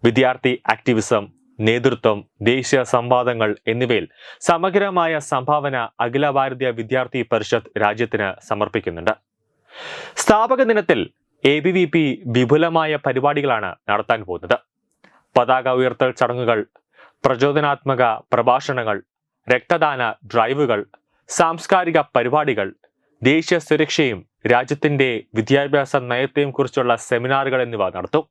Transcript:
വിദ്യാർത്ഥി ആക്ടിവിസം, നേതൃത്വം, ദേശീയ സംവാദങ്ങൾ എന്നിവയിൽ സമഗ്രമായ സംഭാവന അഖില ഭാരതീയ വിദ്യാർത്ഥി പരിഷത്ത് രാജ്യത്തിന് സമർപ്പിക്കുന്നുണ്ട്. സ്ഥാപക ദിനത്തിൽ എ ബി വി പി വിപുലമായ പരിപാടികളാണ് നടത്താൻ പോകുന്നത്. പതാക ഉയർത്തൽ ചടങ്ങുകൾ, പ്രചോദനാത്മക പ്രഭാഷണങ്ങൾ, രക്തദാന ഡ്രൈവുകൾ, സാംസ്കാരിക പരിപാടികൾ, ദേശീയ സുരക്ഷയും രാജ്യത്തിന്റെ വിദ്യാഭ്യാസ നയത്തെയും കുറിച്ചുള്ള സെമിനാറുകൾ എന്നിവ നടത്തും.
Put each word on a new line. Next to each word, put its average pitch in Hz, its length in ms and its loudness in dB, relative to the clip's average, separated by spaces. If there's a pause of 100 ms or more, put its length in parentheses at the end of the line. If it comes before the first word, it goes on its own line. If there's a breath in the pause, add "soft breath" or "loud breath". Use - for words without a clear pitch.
വിദ്യാർത്ഥി 127 480 2 (200)
ആക്ടിവിസം, 110 520 0 (440)
നേതൃത്വം, 117 500 2 (300)
ദേശീയ 131 320 2 (120)
സംവാദങ്ങൾ 120 580 0 (220)
എന്നിവയിൽ 117 340 0 (420 loud breath)
സമഗ്രമായ 180 640 0 (160)
സംഭാവന 139 480 -2 (260)
അഖില 131 220 0 (100)
ഭാരതീയ 131 340 -2 (100)
വിദ്യാർത്ഥി 123 420 -2 (100)
പരിഷത്ത് 110 400 -2 (120)
രാജ്യത്തിന് 107 440 -2 (200)
സമർപ്പിക്കുന്നുണ്ട്. 104 680 -4 (1080 loud breath)
സ്ഥാപക 226 500 2
ദിനത്തിൽ 196 280 0 (440)
എ 139 200 4
ബി 185 140 0
വി 185 160 2
പി 160 100 2 (320)
വിപുലമായ 156 720 2
പരിപാടികളാണ് 131 680 -2 (180)
നടത്താൻ 107 380 0
പോകുന്നത്. 87 300 -2 (760 soft breath)
പതാക 131 440 2
ഉയർത്തൽ 127 400 0
ചടങ്ങുകൾ, 120 420 0 (640 soft breath)
പ്രചോദനാത്മക 139 760 2 (320)
പ്രഭാഷണങ്ങൾ, 123 640 0 (560)
രക്തദാന 139 560 0 (220)
ഡ്രൈവുകൾ, 120 520 0 (540)
സാംസ്കാരിക 170 580 2 (180)
പരിപാടികൾ, 123 540 0 (640)
ദേശീയ 160 360 2
സുരക്ഷയും 147 540 0 (320)
രാജ്യത്തിന്റെ 135 580 0 (240)
വിദ്യാഭ്യാസ 139 600 0 (160)
നയത്തെയും 135 480 -2
കുറിച്ചുള്ള 123 360 0 (140)
സെമിനാറുകൾ 131 580 -2
എന്നിവ 104 300 -4
നടത്തും. 143 340 -4